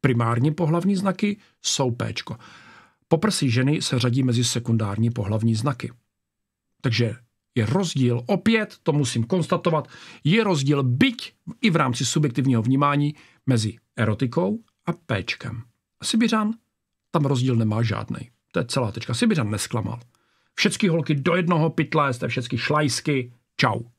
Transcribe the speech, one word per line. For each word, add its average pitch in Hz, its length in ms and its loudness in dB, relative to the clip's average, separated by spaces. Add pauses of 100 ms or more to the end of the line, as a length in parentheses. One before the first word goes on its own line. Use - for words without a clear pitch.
Primární 120 500 2
pohlavní 170 460 0
znaky 196 400 -2 (260)
jsou - 280 -2
péčko. 113 460 -6 (720)
Poprsy 165 420 2
ženy 135 320 2
se 131 160 -2
řadí 123 240 2
mezi 123 220 2
sekundární 113 640 0
pohlavní 110 440 0
znaky. 120 380 -4 (880)
Takže 113 360 0 (380)
je 110 120 2
rozdíl, 127 600 0
opět 214 560 0
to 165 100 0
musím 131 320 0
konstatovat, 165 640 0 (360)
je 214 200 4
rozdíl, 147 380 2
byť 147 500 0 (280)
i 220 100 4
v 160 60 2
rámci 131 280 2
subjektivního 131 580 2
vnímání, 143 520 2 (320)
mezi 110 300 0 (200)
erotikou 135 600 0 (280)
a 175 60 -4
péčkem. - 680 -6 (380)
A - 40 -16
Sibiřan 220 480 0 (580)
tam 151 140 2
rozdíl 127 320 2
nemá 110 260 2
žádnej. - 480 -4 (220)
To - 60 -2
je - 80 0
celá 120 260 -2
tečka. 117 220 -6
Sibiřan 160 360 2
nesklamal. 107 500 -6 (540)
Všecky - 340 0
holky 160 260 0
do 143 200 0
jednoho 170 360 2
pytle, 143 440 0
jste 120 140 -6
všecky 120 300 -4
šlajsky. 143 720 -2 (240)
Čau. 117 240 0 (180)